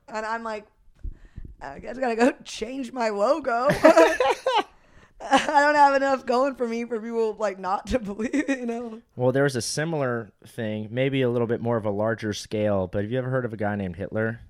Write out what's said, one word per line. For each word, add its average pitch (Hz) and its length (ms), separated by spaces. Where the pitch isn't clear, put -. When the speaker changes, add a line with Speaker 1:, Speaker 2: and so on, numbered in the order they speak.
Speaker 1:
and 220 180
I'm 226 180
like, 214 220
"I 139 180
guess 226 180
I 262 40
gotta 240 140
go 240 240
<laughs> - 40
change 254 480
my 233 180
logo." 240 640
<laughs> - 60
Speaker 2:
<laughs> - 40
Speaker 1:
I 277 400
don't 294 140
have 277 200
enough 269 300
going 254 300
for 247 120
me 233 180
for 233 140
people, 226 400
like, 202 180
not 190 300
to 226 120
<laughs> 196 100
believe 214 240
it, 269 100
you 247 60
know? 233 360
Speaker 2:
Well, 127 160
there 139 120
was 139 120
a 113 60
similar 135 680
thing, 107 460
maybe 131 300
a 123 80
little 117 180
bit 113 140
more 117 160
of 104 80
a 110 40
larger 104 440
scale, 104 540
but 101 160
have 107 80
you 127 60
ever 127 120
heard 127 160
of 113 80
a 107 40
guy 104 180
named 92 200
Hitler? 110 540